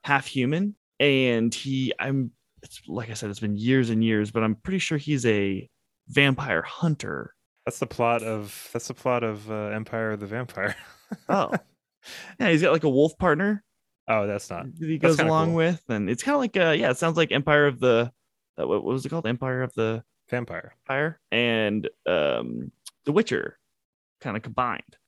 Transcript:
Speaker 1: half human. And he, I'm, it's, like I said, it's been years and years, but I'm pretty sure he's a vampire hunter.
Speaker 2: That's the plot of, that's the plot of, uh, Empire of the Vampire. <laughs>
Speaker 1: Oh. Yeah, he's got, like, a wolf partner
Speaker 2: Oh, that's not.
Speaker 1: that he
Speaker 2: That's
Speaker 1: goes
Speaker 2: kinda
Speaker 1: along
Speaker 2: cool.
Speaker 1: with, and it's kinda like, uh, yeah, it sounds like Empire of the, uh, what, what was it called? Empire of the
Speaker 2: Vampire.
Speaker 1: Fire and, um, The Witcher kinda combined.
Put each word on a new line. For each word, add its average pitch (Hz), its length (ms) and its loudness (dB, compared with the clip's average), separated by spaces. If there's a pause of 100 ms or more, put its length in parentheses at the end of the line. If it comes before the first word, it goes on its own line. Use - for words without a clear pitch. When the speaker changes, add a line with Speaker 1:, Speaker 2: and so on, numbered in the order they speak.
Speaker 1:
half 139 220 0
human. 156 500 -2 (240)
And 127 540 4
he, 131 460 -4
I'm, 131 320 -2 (320)
it's, - 240 -20
like 110 220 -8
I 110 40 -10
said, 107 160 -8
it's 101 100 -10
been 104 180 -2
years 120 320 2
and 113 140 2
years, 107 280 2
but 113 120 0
I'm 110 120 2
pretty 185 240 -4
sure 160 180 -2
he's 143 280 -2
a 101 420 2 (400)
vampire 135 540 2
hunter. - 720 -4 (320)
Speaker 2:
That's - 140 -8
the 135 80 -2
plot 117 360 0
of, 107 500 -8
that's - 140 -8
the 123 60 -10
plot 123 300 0
of, 107 280 -6
uh, 107 160 -6
Empire 110 460 -4
of 101 60 -8
the 104 80 -10
Vampire. 110 540 -6
<laughs> - 40 -20 (440)
Speaker 1:
Oh. 185 220 2 (880)
Yeah, 233 100 2
he's 160 120 4
got, 165 100 4
like, 160 140 2
a 151 40 6
wolf 139 280 4
partner 185 460 2 (440)
Speaker 2:
Oh, 107 180 2
that's 104 240 -6
not. 87 140 -10 (160)
Speaker 1:
that 160 80 -6
he 160 100 -2
Speaker 2:
That's 165 140 4
Speaker 1:
goes 151 60 4
Speaker 2:
kinda 156 140 2
Speaker 1:
along 160 180 4
Speaker 2:
cool. 165 80 0
Speaker 1:
with, 165 320 2
and 104 200 -2
it's - 140 -2
kinda 285 140 0
like, 247 200 -2
uh, 165 140 4
yeah, 156 180 2
it 127 80 0
sounds 165 200 0
like 160 140 2
Empire 147 360 4
of 127 120 -2
the, 120 320 4 (480)
uh, 65 80 -2
what, 95 160 0
what 107 100 -2
was 131 120 -4
it 143 40 -8
called? 165 180 -4
Empire 127 340 -4
of 123 140 -6
the 113 280 -2 (260)
Speaker 2:
Vampire. 120 440 -6 (140)
Speaker 1:
Fire 147 320 -2 (120)
and, 110 580 0 (180)
um, 64 640 0 (340)
The 143 60 -2
Witcher - 480 -2 (640)
kinda 107 180 -6
combined. 117 580 -6 (100)